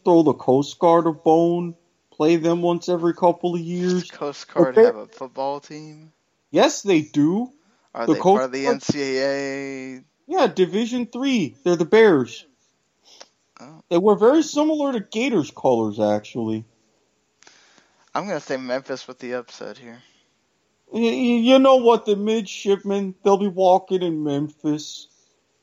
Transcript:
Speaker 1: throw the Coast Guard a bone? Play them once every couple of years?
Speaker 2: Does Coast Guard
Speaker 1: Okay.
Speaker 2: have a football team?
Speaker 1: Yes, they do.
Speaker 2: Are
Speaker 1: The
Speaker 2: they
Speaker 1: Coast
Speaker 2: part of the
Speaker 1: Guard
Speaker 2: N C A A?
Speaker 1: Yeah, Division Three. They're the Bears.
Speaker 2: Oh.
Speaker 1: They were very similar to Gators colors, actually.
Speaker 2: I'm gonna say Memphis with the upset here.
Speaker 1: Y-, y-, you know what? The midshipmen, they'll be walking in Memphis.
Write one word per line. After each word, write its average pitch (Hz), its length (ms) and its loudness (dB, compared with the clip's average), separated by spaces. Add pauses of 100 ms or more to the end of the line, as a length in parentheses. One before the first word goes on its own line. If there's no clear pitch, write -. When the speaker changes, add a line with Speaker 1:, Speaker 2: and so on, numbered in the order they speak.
Speaker 1:
throw 170 180 6
the 147 100 2
Coast 139 460 -2
Guard 170 260 4
a 165 60 0
bone? 170 640 0 (360)
Play 165 260 2
them 170 240 -2
once 175 260 -2
every 170 260 -2
couple 175 420 0
of 170 60 -6
years? 180 420 -4
Speaker 2:
Does - 80 -20
Coast - 420 -12
Guard 135 240 2
Speaker 1:
Okay. 226 80 8
Speaker 2:
have 233 100 2
a - 120 -14
football 135 520 -8
team? 156 540 -20 (360)
Speaker 1:
Yes, 247 320 2
they 180 200 2
do. 165 500 -2 (420)
Speaker 2:
Are 117 140 -6
Speaker 1:
The 156 60 4
Speaker 2:
they - 60 -2
Speaker 1:
Coast 190 160 4
Speaker 2:
part 131 100 0
of 123 80 -8
the 135 100 -6
Speaker 1:
Guard - 120 0
Speaker 2:
N 135 60 -8
C 143 200 -6
A 135 960 -6
A? 131 60 -20 (240)
Speaker 1:
Yeah, 302 200 0
Division 220 600 -2
Three. 247 560 -4
They're 175 120 0
the 165 100 -2
Bears. 190 600 4 (1120)
Speaker 2:
Oh. 151 300 -20
Speaker 1:
They 170 80 0
were 202 180 2
very 262 280 4
similar 294 500 -2
to 214 80 -6
Gators 220 500 -4
colors, 113 480 -2
actually. 110 640 -4 (1500)
Speaker 2:
I'm 175 120 -6
gonna 165 120 -6
say 139 160 -8
Memphis 131 540 -8
with 127 100 -20
the 123 140 -10
upset 110 440 -12
here. 120 240 -20 (880)
Speaker 1:
Y-, 226 120 -4
y-, 226 80 2
you 247 500 4
know 269 180 6
what? 233 280 2
The 208 100 0
midshipmen, 202 960 -4 (100)
they'll 196 140 4
be 202 120 -2
walking 185 540 0
in 156 200 -4
Memphis. 151 840 -6 (560)